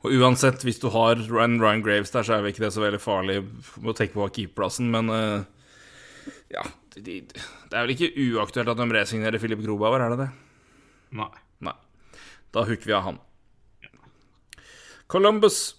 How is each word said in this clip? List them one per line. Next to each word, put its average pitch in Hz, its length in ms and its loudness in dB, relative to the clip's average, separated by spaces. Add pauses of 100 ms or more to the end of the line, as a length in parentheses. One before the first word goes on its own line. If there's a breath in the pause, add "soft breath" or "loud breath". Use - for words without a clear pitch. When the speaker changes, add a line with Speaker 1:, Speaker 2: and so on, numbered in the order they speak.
Speaker 1:
Og - 120 2
uansett, 127 480 4
hvis 120 160 -2
du 131 80 -4
har 113 280 4
Ryan, 117 440 0
Ryan 107 220 4
Graves 104 280 0
der, 120 140 -2
så 113 140 0
er 104 40 0
vel 101 120 -2
ikke 110 100 -6
det 104 80 0
så 107 80 -4
veldig 104 220 0
farlig 95 320 -2 (420)
med 110 140 -6
å 110 40 -4
tenke - 220 -2
på 101 160 0
keeperplassen, 104 560 -4
men, 113 220 0
eh, - 1200 -8 (160)
ja, - 140 -10 (320)
de, 101 80 -20
de, 95 140 -12 (100)
det - 500 -12
er 117 80 0
vel 123 80 -2
ikke 160 240 0
uaktuelt 117 560 -2
at 113 60 -2
de 120 100 0
resignerer 110 500 0
Philip 110 220 -4
Grobauer, 107 400 0
er 120 160 0
det - 60 -6
det? 135 80 -6 (840 soft breath)
Speaker 2:
Nei. 107 160 -8 (320)
Speaker 1:
Nei. - 140 -10 (760 loud breath)
Da 113 120 0
hooker 110 240 -4
vi 104 80 2
av 92 60 2
han. 92 160 -8 (1900 loud breath)
Columbus. 208 500 6 (180)